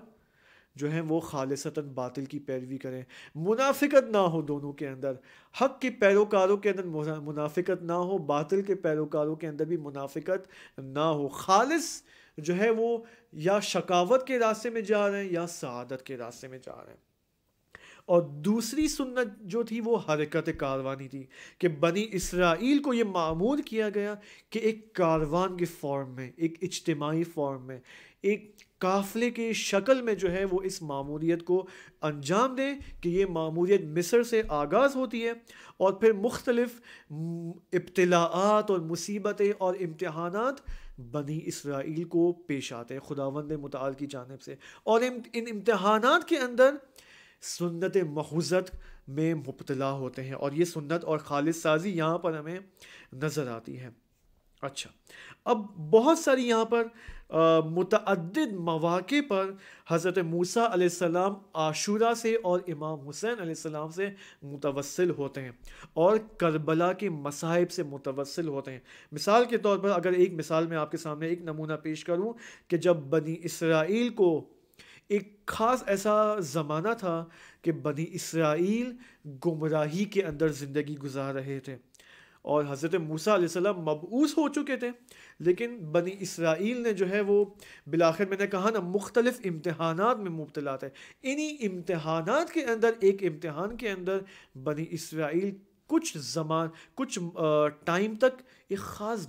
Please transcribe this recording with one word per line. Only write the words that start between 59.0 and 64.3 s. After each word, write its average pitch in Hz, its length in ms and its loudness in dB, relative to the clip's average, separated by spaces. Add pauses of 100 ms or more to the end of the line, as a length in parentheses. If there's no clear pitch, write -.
پر 190 220 0 (380)
حضرت 170 300 2
موسیٰ 180 520 2
علیہ 180 160 4
السلام 175 480 0 (200)
عاشورہ 202 600 0
سے 226 280 -2
اور 180 240 2
امام 151 420 -8
حسین 196 220 -4
علیہ 233 120 -6
السلام 156 480 -8
سے 190 180 -4 (340)